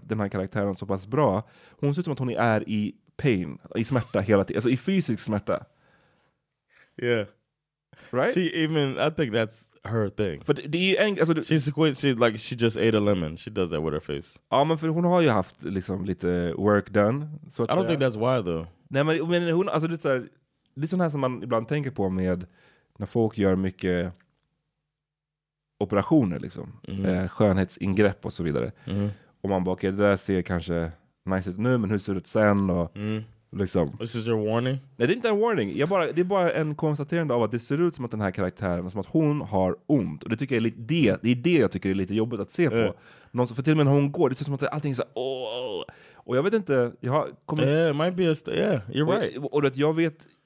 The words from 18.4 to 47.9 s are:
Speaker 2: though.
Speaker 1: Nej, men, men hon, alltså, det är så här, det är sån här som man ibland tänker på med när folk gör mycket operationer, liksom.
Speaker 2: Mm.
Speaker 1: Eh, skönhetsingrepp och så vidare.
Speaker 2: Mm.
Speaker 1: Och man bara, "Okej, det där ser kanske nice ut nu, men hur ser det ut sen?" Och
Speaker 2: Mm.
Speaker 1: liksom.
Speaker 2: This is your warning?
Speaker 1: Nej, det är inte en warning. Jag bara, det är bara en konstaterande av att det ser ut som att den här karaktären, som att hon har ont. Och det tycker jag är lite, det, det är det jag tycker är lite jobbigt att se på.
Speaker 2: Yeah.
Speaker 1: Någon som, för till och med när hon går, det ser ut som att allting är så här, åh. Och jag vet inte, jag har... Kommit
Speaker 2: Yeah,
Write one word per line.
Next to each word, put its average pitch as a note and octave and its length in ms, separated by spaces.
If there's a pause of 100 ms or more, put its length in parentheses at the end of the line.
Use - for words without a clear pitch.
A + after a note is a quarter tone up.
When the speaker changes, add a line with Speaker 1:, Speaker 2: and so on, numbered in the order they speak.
Speaker 2:
though. E2+ 240 (200)
Speaker 1:
Nej, C3+ 160
men, D#3+ 260
men F3 240
hon, F#3 160
alltså, D#3+ 180
det E3+ 60
är E3 40
så D3+ 120
här, B2+ 180 (480)
det C#3+ 100
är - 20
sån F3+ 140
här E3+ 80
som D3 120
man B2+ 220
ibland A2+ 240
tänker D3 240
på F#2+ 180
med F#2 360 (520)
när G2+ 80
folk A2 320
gör F#2+ 180
mycket F#2 580 (1700)
operationer, G2+ 600
liksom. - 320 (160)
Speaker 2:
Mm. F#2+ 180
Speaker 1:
Eh, F#2 220
skönhetsingrepp G2 1000
och F2 80
så F2 100
vidare. C2 280 (140)
Speaker 2:
Mm. G2+ 240 (320)
Speaker 1:
Och G2 80
man F#2 140
bara, F#2 100
"Okej, F#2+ 180
det G2 60
där G2+ 200
ser F#2+ 240
kanske E2+ 500 (340)
nice F#2+ 240
ut F2+ 80
nu, B2 200
men G#2 140
hur G#2+ 60
ser G2 160
det F#2+ 40
ut F2+ 100
sen?" G2+ 420
Och F2 280
Speaker 2:
Mm. G#2+ 260 (280)
Speaker 1:
liksom. F2+ 460
Speaker 2:
This A2+ 180
is A2+ 120
your A2 220
warning? B2+ 280 (180)
Speaker 1:
Nej, A#2+ 120
det F3 60
är - 20
inte A#3+ 140
en G#3 100
warning. D#3 380
Jag D3 120
bara, E3+ 220
det D#3 100
är F3+ 40
bara F#3 260
en D3+ 240
konstaterande D3+ 580
av A#2+ 100
att G#2+ 80
det A#2+ 80
ser C#3+ 220
ut F3 140
som B2+ 100
att A2+ 60
den G#2+ 100
här G2 100
karaktären, F2+ 600
som G2+ 80
att F#2+ 80
hon D3+ 340
har F#2+ 340 (100)
ont. F2+ 380
Och - 60
det A2+ 80
tycker C3+ 180
jag - 20
är A2 60
lite, A#2 180
det, A#2 400
det A2 100
är B2+ 40
det C#3+ 220
jag G#2+ 140
tycker G2 180
är F#2+ 40
lite F#2+ 220
jobbigt A2 240
att G2 120
se E3+ 180
på. A2 60
Speaker 2:
Yeah. A2 180 (380)
Speaker 1:
Någon A#2+ 160
som, A#2 80
för C3 80
till D#3 100
och D#3 40
med D3 80
när C#3 80
hon C#3+ 180
går, D3+ 180
det C3 60
ser - 80
ut - 20
som C#3+ 100
att C3 80
allting D3 280
är B2+ 40
så A#2+ 60
här, - 140
åh. B2 680 (300)
Och - 240
jag C#3 60
vet G3 100
inte, C3+ 460
jag B2 120
har... D3 180 (160)
Kommit D3+ 200
Speaker 2:
Yeah, D#3 260